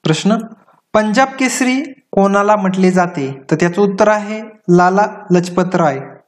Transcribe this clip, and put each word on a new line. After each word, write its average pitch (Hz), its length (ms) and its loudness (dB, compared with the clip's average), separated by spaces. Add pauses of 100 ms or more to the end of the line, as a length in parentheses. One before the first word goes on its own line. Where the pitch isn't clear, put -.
प्रश्न, 185 320 0 (560)
पंजाब 214 360 2
केसरी 254 540 -2 (300)
कोणाला 202 440 2
म्हटले 190 340 0
जाते? 160 500 -2 (100)
तर 160 100 2
त्याचं 175 220 0
उत्तर 202 260 2
आहे 214 340 -2 (280)
लाला 185 360 4 (240)
लजपत 175 440 0
राय. 151 240 0 (300)